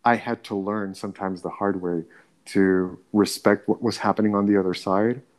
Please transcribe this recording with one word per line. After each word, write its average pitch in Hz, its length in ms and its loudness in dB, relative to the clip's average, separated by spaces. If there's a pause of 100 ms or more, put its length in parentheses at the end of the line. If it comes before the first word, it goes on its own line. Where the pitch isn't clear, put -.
I 120 120 4
had 113 280 -6
to 113 100 -8
learn 101 400 -4
sometimes 95 480 -8
the 87 80 -6
hard 98 320 -2
way 87 220 -2 (420)
to 92 520 2 (140)
respect 104 560 2
what - 140 0
was 117 160 -2
happening 104 360 0
on 101 120 2
the 104 120 4
other 92 140 0
side 104 480 -2 (180)